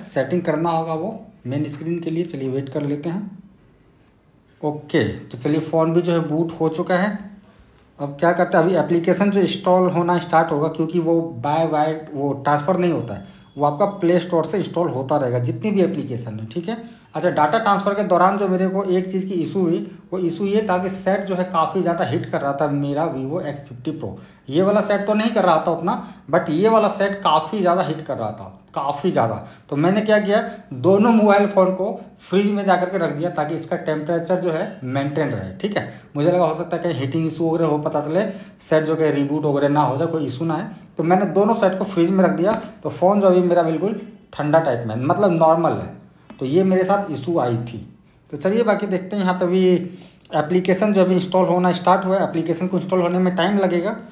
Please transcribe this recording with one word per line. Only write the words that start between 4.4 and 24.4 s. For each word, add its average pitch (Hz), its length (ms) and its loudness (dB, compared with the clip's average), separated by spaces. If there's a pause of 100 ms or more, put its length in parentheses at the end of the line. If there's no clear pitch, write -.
ओके, 147 420 -2
तो - 340 -8
चलिए 151 240 -2
फ़ोन 160 320 0
भी 175 80 2
जो 170 100 -2
है 165 160 0
boot 160 320 -2
हो 160 120 0
चुका 180 260 -2
है। 202 200 -2 (840)
अब 143 200 -8
क्या 170 140 4
करते 180 240 2
हैं, 160 60 6
अभी 185 140 2
application 175 540 2
जो 196 100 2
install 180 500 2
होना 175 280 2
start 165 320 2
होगा, 147 180 0
क्योंकि 160 300 -2
वो 165 160 2 (260)
by 147 260 0
wire 156 300 0 (160)
वो 139 220 -2
transfer 147 420 0
नहीं 175 140 2
होता 117 220 -4
है, 98 120 -12 (320)
वो 143 80 2
आपका 147 200 0
Play 175 340 2
Store 165 260 0
से - 120 -4
install 170 320 -2
होता 131 280 -2
रहेगा 123 240 0
जितनी 160 300 -2
भी 190 120 2
application 120 560 -4
है, 110 60 -10
ठीक 170 240 -8
है। 226 80 -6 (380)
अच्छा, 170 140 0
data 220 300 2
transfer 202 340 0
के 208 120 -2
दौरान 180 320 4
जो 202 100 0
मेरे 185 200 0
को 190 180 -2
एक 185 260 0
चीज़ 190 160 -2
की 196 80 -6
इशू 165 240 -2
हुई, 170 200 2 (320)
वो 185 100 -4
issue 175 240 -2
ये 208 240 2
था 196 80 2
कि 190 140 -2
set 190 340 -2
जो 185 100 -4
है 180 100 0
काफ़ी 165 360 0
ज़्यादा 170 240 0
हिट - 200 -2
कर - 160 -6
रहा 139 120 -2
था 151 160 0
मेरा 143 380 -2
Vivo 143 360 -6
एक्स 143 180 -8
फिफ्टी - 320 -10
Pro। 113 160 -10 (400)